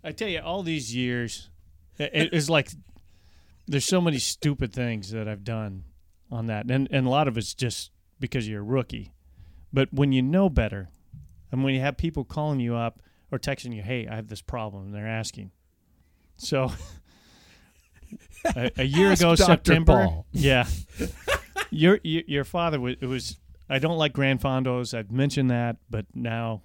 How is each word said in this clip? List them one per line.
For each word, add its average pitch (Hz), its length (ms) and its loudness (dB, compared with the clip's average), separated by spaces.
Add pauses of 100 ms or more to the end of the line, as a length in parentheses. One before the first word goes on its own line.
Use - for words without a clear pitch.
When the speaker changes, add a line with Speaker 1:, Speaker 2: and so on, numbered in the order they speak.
Speaker 1:
I 156 80 -10
tell 214 160 -6
you, 165 120 -4
all 175 220 -6
these 147 320 -4
years, 123 540 -4 (500)
it, 147 140 -4
it, 156 200 2
it's 156 180 0
like 151 200 2 (960)
there's 139 180 0
so 185 160 2
many 165 180 2
stupid 135 540 -2
things 113 400 -4
that 110 160 -6
I've 101 160 -10
done 107 400 -6 (460)
on 113 180 -4
that, 113 220 -4
and, 135 200 2
and 131 160 2
a 123 40 2
lot 143 180 2
of 117 100 -2
it's 101 160 -6
just - 360 -6 (300)
because 123 280 -4
you're 104 120 -6
a 101 40 -8
rookie. 113 500 -4 (580)
But 135 200 2
when 139 200 2
you 131 100 4
know 180 260 4
better, 107 400 -2 (640)
and 131 120 0
when 135 100 2
you 131 60 0
have 135 160 -2
people 156 280 -4
calling 151 360 -2
you 120 140 -2
up 117 260 -4 (300)
or 131 80 -4
texting 127 360 -6
you, 107 80 -10
"Hey, 117 260 -6
I 110 80 -8
have 110 120 -10
this 107 140 -14
problem," 101 440 -10
and 101 80 -12
they're 104 120 -8
asking. 110 440 -8 (880)
So 131 400 -2
<laughs> - 1800 -12
a, 123 220 0
a 131 60 2
year 175 280 6
Speaker 2:
Ask 170 80 4
Speaker 1:
ago, 170 160 8
Speaker 2:
Doctor 190 160 8
Speaker 1:
September, 160 540 6
Speaker 2:
Paul. 82 260 -4
Speaker 1:
yeah, 131 340 4 (540)
<laughs> - 500 -4
your, 170 320 4
your, 160 240 -4
your 143 180 -2
father 165 360 -2
was, 123 200 -6
it 135 60 -6
was, 127 320 -8 (300)
I 131 100 0
don't 160 200 0
like 147 140 2
Grand 135 280 2
Fondos. 127 560 -2
I've 107 140 -8
mentioned 135 400 2
that, 120 260 0 (140)
but 107 240 -6
now 113 500 -6